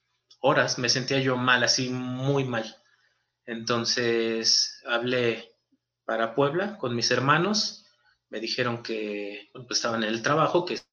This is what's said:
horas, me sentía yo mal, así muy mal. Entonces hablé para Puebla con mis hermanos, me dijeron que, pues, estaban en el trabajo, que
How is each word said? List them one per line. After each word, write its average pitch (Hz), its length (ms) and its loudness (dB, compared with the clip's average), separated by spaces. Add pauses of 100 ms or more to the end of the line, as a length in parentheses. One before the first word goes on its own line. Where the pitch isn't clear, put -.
(400)
horas, - 380 4
me 123 120 0
sentía 135 300 0
yo 131 160 2
mal, 123 280 4
así 127 260 2
muy 127 560 0
mal. 113 300 -4 (680)
Entonces 117 1400 0
hablé 120 640 0 (540)
para 113 300 -2
Puebla 165 420 0
con 120 180 -4
mis 117 160 0
hermanos, 156 760 2 (440)
me 110 100 -10
dijeron 117 440 -4
que, 104 680 -6
pues, 127 180 -16
estaban 113 320 -2
en 107 60 -2
el 113 120 -2
trabajo, 151 440 2
que - 140 -6 (140)